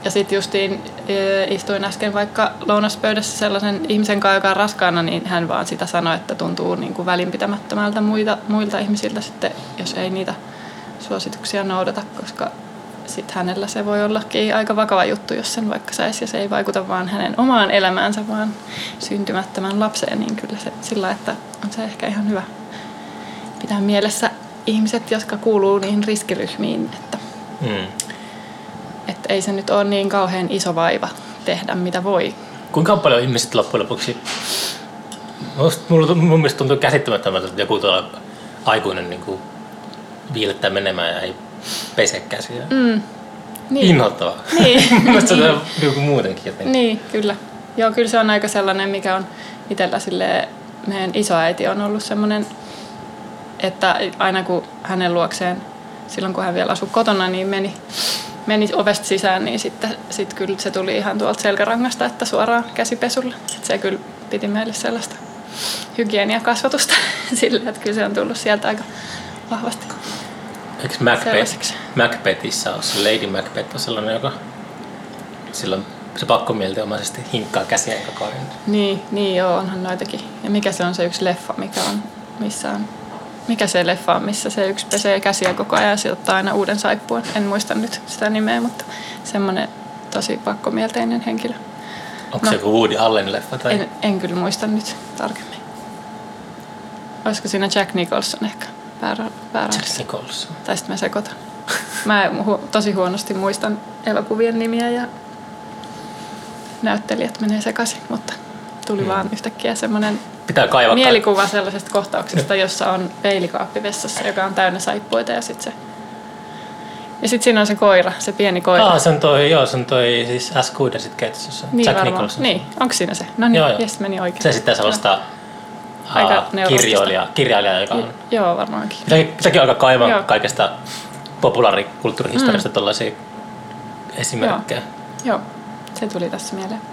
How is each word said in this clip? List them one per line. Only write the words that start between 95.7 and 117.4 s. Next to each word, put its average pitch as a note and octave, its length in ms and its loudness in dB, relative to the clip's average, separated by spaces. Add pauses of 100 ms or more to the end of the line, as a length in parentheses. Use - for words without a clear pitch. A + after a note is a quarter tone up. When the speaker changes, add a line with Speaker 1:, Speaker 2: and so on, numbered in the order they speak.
Speaker 1:
Olisiko G#3+ 220 -4
siinä G3 280 -2
Jack G3 180 0
Nicholson - 520 -2
ehkä - 200 -6 (360)
päära-, A3 300 -4 (220)
pääroolissa? G#3+ 320 -2
Speaker 2:
Jack - 140 -4
Nicholson. - 520 -8 (140)
Speaker 1:
Tai F#3+ 120 -2
sit - 100 -8
mä F#3+ 100 -4
sekoitan. G3+ 360 -2 (720)
Mä G3+ 260 4 (140)
hu-, G3+ 260 0
tosi G#3 200 2
huonosti F#3+ 420 0
muistan G3+ 460 -2 (260)
elokuvien A3 540 2
nimiä A#3 300 0
ja A#3+ 120 0 (1800)
näyttelijät A3 600 -2
menee G#3+ 200 2
sekaisin, A3+ 380 -2 (100)
mutta - 240 -6 (540)
tuli G3+ 140 0
Speaker 2:
Hmm. F#3+ 80 0
Speaker 1:
vaan G3 240 0
yhtäkkiä A3 420 -4
semmonen G#3+ 440 0 (280)
Speaker 2:
Pitää - 200 4
kaivaa A#2+ 280 6
ka- B3 60 6
Speaker 1:
mielikuva G#3+ 460 6
sellaisesta G3 440 -2
kohtauksesta, G3+ 640 0
Speaker 2:
Nyt. G3 80 4
Speaker 1:
jossa F#3 300 0
on F#3 200 0 (100)
peilikaappivessassa, G3+ 1080 -2
joka F#3+ 180 0
on G3 80 -2
täynnä F#3 260 4
saippuita - 520 -2
ja A#2 100 0
sit - 200 -8
se... - 120 -8 (1500)
Ja A3+ 60 0
sit A3+ 160 2